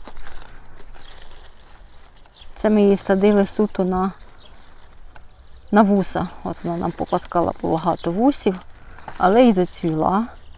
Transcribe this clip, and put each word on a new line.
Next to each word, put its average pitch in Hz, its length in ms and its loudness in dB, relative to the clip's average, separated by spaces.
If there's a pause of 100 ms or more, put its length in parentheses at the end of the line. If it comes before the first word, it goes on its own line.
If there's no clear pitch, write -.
(2500)
Це - 140 0
ми 214 120 4
її 196 160 6
садили 196 480 4
суто 202 380 -2
на... 185 280 0 (1600)
На 202 100 8
вуса. 190 460 2 (160)
От 180 200 -8
вона 170 140 -6
нам 175 140 -4
попаскала 175 720 -2
багато 170 500 -2
вусів, 208 480 0 (580)
але 226 300 6
і 226 60 6
зацвіла. 180 760 0 (300)